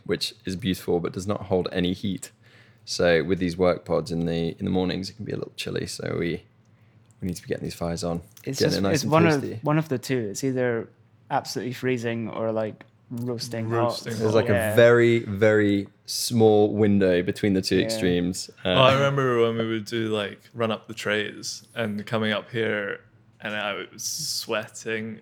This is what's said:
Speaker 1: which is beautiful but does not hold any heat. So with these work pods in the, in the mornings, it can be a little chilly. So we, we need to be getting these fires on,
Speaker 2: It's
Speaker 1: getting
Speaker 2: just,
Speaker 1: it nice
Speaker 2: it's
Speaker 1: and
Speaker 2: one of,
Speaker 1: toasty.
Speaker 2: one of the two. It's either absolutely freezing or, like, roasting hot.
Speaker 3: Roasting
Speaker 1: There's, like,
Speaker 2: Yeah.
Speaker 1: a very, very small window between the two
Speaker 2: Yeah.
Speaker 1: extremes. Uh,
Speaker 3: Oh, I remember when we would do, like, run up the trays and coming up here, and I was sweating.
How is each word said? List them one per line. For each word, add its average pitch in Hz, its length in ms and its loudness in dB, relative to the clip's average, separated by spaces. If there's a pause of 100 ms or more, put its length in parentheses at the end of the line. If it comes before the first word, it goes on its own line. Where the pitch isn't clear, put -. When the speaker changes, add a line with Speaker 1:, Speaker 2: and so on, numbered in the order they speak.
Speaker 1:
which - 300 -4 (100)
is 95 120 -6
beautiful 87 440 -2
but 85 120 -4
does 92 140 -8
not 101 160 -4
hold 92 300 0
any 90 200 0
heat. - 380 -6 (560)
So 85 380 4
with 90 140 2
these 87 180 -2
work 90 280 2
pods 82 280 -2
in 85 140 0
the, 85 320 -2
in 98 60 -6
the 95 60 -2
mornings, 92 400 -2
it - 60 -16
can 101 80 -12
be - 80 -8
a - 40 -4
little - 200 -8
chilly. - 300 -6
So - 320 -6
we, 85 240 -4 (800)
we 92 60 -4
need 87 80 -6
to - 60 -14
be - 60 -12
getting - 160 -6
these 80 100 -8
fires 85 300 -6
on, 85 160 -4 (240)
Speaker 2:
It's 135 140 -6
Speaker 1:
getting - 140 2
Speaker 2:
just, 92 60 0
Speaker 1:
it - 40 -2
nice 127 140 2
Speaker 2:
it's 135 80 -2
Speaker 1:
and 143 80 -2
Speaker 2:
one 160 140 6
of, 151 140 2
Speaker 1:
toasty. 113 240 -8
Speaker 2:
one 147 140 2
of 156 100 -2
the 131 80 -2
two. 127 220 -4 (140)
It's - 120 -6
either 123 440 -2 (420)
absolutely 123 420 -4
freezing 117 560 -4
or, 110 240 -4
like, 110 320 -4 (260)
roasting 117 600 -6
hot. 117 60 0
Speaker 3:
Roasting 117 420 -2
Speaker 1:
There's, 110 160 2
like, 107 140 4
Speaker 2:
Yeah. 110 240 2
Speaker 1:
a 107 40 -2
very, 117 440 8
very 104 680 4 (180)
small 107 680 4
window 98 480 4
between 98 320 0
the 92 80 2
two 95 140 0
Speaker 2:
Yeah. 92 80 4
Speaker 1:
extremes. 90 680 -2 (140)
Uh, 92 60 0
Speaker 3:
Oh, 92 120 6
I 131 120 8
remember 135 460 2
when 117 160 2
we 113 100 -2
would 110 200 -4
do, 113 220 -4
like, 104 320 -4 (120)
run 113 200 -2
up 101 160 -8
the 110 60 -14
trays - 680 -4 (120)
and 107 300 -4
coming 110 280 -2
up 101 180 -4
here, 107 500 -4 (400)
and 107 140 -6
I 101 360 -6
was 107 120 -16
sweating. 110 1200 -6